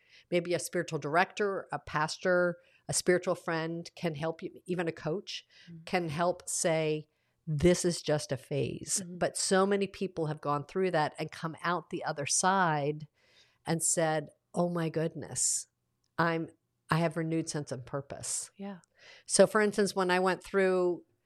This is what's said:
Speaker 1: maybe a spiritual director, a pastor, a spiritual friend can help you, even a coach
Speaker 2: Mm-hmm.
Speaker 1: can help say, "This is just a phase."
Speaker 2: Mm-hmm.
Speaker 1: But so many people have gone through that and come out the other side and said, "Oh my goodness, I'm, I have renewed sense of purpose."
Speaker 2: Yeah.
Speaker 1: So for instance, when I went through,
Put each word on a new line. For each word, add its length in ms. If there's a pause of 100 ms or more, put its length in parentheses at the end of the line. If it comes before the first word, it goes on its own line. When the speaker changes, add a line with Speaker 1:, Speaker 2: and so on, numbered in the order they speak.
(300)
Speaker 1:
maybe 240
a 40
spiritual 400
director, 760
a 60
pastor, 800 (300)
a 40
spiritual 440
friend 600
can 200
help 260
you, 240
even 220
a 40
coach 540 (240)
Speaker 2:
Mm-hmm. 140
Speaker 1:
can 240
help 400
say, 580 (400)
"This 380
is 180
just 300
a 40
phase." 680
Speaker 2:
Mm-hmm. 140
Speaker 1:
But 180
so 300
many 200
people 400
have 140
gone 240
through 280
that 260
and 120
come 320
out 280
the 140
other 220
side 800 (580)
and 200
said, 460 (240)
"Oh 140
my 200
goodness, 800 (520)
I'm, 300 (400)
I 100
have 180
renewed 320
sense 240
of 120
purpose." 720
Speaker 2:
Yeah. 220 (480)
Speaker 1:
So 220
for 120
instance, 360
when 160
I 80
went 240
through, 580 (240)